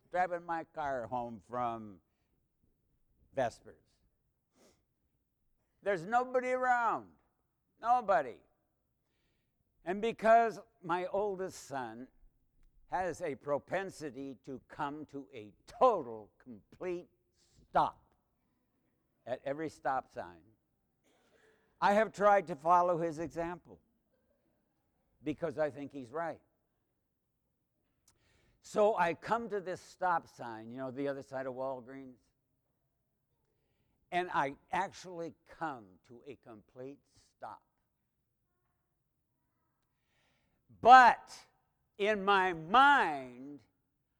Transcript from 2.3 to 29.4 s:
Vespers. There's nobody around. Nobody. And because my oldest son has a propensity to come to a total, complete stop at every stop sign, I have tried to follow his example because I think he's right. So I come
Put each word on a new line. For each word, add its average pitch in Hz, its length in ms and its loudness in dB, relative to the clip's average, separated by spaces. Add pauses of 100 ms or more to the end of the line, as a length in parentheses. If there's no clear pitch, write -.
Vespers. 113 380 -6 (2000)
There's 180 220 -4
nobody 254 460 -2
around. 240 540 0 (800)
Nobody. 190 560 2 (1500)
And 185 160 -4
because 226 580 4 (260)
my 180 280 -2
oldest 190 560 -4
son 123 400 -10 (840)
has 170 300 -4
a 160 140 -6
propensity 143 1040 -6 (100)
to 131 220 -12
come 151 440 -10
to 139 220 -14
a 107 180 -16 (260)
total, 120 520 2 (120)
complete 175 640 -10 (600)
stop 156 300 0 (1300)
at 123 180 -8
every 147 240 -6
stop 135 440 -6
sign, 87 300 -14 (1400)
I 190 120 4
have 214 200 2
tried 202 360 4
to 170 80 -8
follow 175 420 4
his 165 200 -4
example 165 600 -8 (1400)
because 147 360 -8
I 151 120 0
think 143 220 -14
he's 131 180 -14
right. 156 300 -8 (2250)
So 208 340 2
I 170 180 0
come 233 340 -4